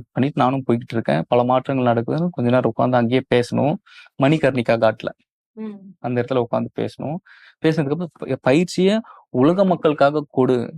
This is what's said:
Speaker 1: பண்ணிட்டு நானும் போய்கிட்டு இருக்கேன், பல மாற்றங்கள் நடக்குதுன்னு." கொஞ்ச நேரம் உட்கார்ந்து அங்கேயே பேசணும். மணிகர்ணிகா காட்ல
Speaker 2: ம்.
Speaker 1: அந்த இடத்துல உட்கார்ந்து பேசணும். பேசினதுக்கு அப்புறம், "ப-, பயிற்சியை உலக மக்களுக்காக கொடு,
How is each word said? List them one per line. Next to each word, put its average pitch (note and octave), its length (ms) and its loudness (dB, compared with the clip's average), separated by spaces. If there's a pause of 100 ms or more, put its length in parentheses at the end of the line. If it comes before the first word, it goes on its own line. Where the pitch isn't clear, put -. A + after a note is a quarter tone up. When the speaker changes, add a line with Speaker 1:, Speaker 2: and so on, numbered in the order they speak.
Speaker 1:
பண்ணிட்டு C#3 340 -2
நானும் C3 260 0
போய்கிட்டு A#2+ 300 -2
இருக்கேன், C#3+ 320 -2
பல A#2+ 180 2
மாற்றங்கள் B2+ 440 0
நடக்குதுன்னு." C3 420 -2
கொஞ்ச A#2+ 180 -2
நேரம் B2 220 2
உட்கார்ந்து B2 280 0
அங்கேயே B2 300 2
பேசணும். B2 460 0 (440)
மணிகர்ணிகா C3 600 2
காட்ல A2 320 0 (460)
Speaker 2:
ம். G#3+ 200 -12 (240)
Speaker 1:
அந்த B2 140 -4
இடத்துல B2 260 -2
உட்கார்ந்து A#2+ 340 -4
பேசணும். A#2+ 420 -6 (420)
பேசினதுக்கு D#3 380 -2
அப்புறம், E3+ 140 -10 (100)
"ப-, - 220 -8
பயிற்சியை F3+ 520 2 (380)
உலக D3 320 2
மக்களுக்காக D3+ 680 2
கொடு, B2+ 260 2 (200)